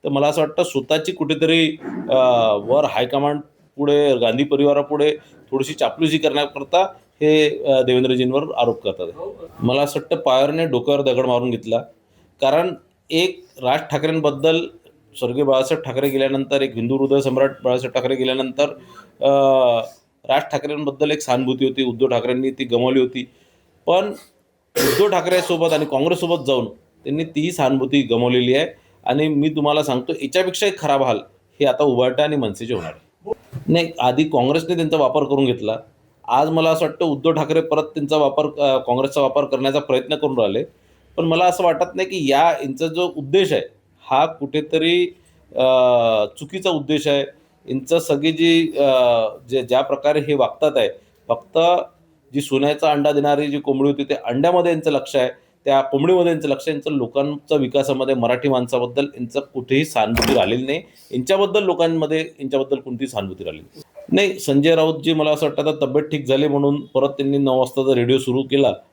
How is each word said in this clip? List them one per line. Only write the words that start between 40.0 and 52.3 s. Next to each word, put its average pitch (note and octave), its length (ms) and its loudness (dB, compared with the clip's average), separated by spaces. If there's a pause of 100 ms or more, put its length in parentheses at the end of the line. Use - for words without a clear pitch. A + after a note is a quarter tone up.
करून C#3 240 -2
राहिले. G#2+ 240 0 (540)
पण E3 80 -2
मला E3 200 2
असं F3+ 180 0
वाटत F3 320 0
नाही F#3+ 120 -4
की D3+ 240 -2
या, D3+ 200 4
यांचा C#3+ 360 -4
जो F3 280 -2
उद्देश D#3 380 0
आहे, A2 80 0 (480)
हा C3 160 4
कुठेतरी, D#3+ 880 -2 (400)
अ, B2+ 80 2 (760)
चुकीचा F#3 300 -6
उद्देश D3+ 380 -2
आहे. C#3 180 0 (440)
यांचं C3+ 300 -2
सगळी D3+ 320 0
जी, E3 460 2
अ, C#3 120 4 (600)
जे, C3 120 0
ज्या B2+ 200 2
प्रकारे C#3+ 380 0
हे C#3+ 140 -2
वागतात C#3 420 0
आहे, A2 140 2 (400)
फक्त - 300 -2 (760)